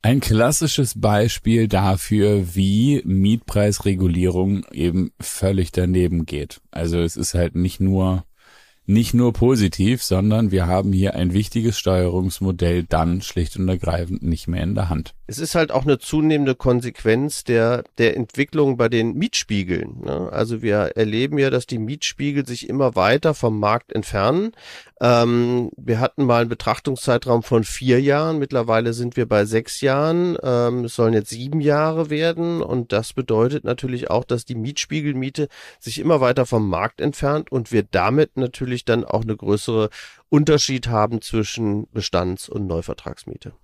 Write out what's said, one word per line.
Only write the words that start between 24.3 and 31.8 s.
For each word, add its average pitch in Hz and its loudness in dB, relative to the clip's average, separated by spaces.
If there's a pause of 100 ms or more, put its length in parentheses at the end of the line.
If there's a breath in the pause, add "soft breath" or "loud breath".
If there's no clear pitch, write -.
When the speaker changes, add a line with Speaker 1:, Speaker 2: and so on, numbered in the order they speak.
Speaker 2:
Ähm, 120 2
wir 113 -2
hatten 135 0
mal 120 4
einen 117 0
Betrachtungszeitraum 120 -2
von 113 2
vier 127 2
Jahren. 151 0
Mittlerweile 117 0
sind 120 -6
wir 120 0
bei 104 2
sechs 113 -4
Jahren. 160 0
Ähm, 120 0
es 117 -10
sollen 113 2
jetzt 104 0
sieben 135 -4
Jahre 151 0